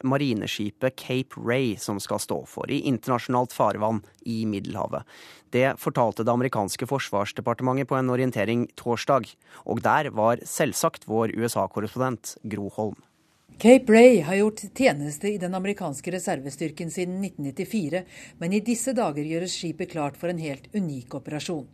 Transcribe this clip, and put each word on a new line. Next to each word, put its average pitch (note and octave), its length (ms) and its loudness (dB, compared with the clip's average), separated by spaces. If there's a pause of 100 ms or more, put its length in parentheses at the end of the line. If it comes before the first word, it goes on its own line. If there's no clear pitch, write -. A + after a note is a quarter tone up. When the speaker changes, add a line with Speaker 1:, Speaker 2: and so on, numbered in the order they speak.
Speaker 1:
marineskipet B2+ 880 0
Cape - 400 -4
Ray A2+ 400 0
som G2+ 240 -6
skal G#2 240 -4
stå E2+ 140 -4 (100)
for - 240 -8
i C#3 60 0 (100)
internasjonalt B2 640 0
farvann G#2+ 460 0 (260)
i A2 240 -4
Middelhavet. G2 560 -4 (480)
Det B2+ 300 2
fortalte A#2 420 0
det A#2 80 2
amerikanske A#2+ 560 -2
forsvarsdepartementet B2+ 1000 -2
på C#3 80 0
en C3 160 0
orientering A#2 480 0 (180)
torsdag, A#2+ 480 0 (400)
og A2+ 160 -2
der C3+ 320 4
var A2+ 320 4
selvsagt - 640 -2
vår A2 260 0
U A2+ 80 -2
S A#2 160 -2
A-korrespondent A2 760 -4 (100)
Gro G2+ 300 -6
Holm. G#2+ 180 -4 (640)
Speaker 2:
Cape B3 320 8
Ray A3+ 320 10
har F#3 140 0
gjort G#3+ 240 0 (100)
tjeneste D3 560 0
i G#3 140 -2
den F3+ 160 -4
amerikanske F#3 560 -6
reservestyrken D#3+ 720 -6
siden F3+ 320 -4
nitten F3+ 240 -6
nittifire, F3+ 640 -4 (340)
men F3+ 160 0
i G#3+ 80 2
disse A#3 320 -2
dager D3+ 380 0
gjøres F3 180 -4
skipet E3+ 400 -6
klart C#3+ 240 -4
for F3 160 -4
en E3+ 80 -6
helt C#3+ 320 -8
unik D3 480 -4
operasjon. D3+ 540 -8